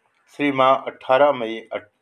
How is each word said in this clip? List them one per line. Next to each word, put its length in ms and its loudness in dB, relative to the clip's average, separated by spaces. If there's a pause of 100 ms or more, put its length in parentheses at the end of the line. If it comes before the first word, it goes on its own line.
(380)
श्री 140 -2
माँ 360 2
अठारह 440 2
मई 420 -6
अट-, 180 -12 (100)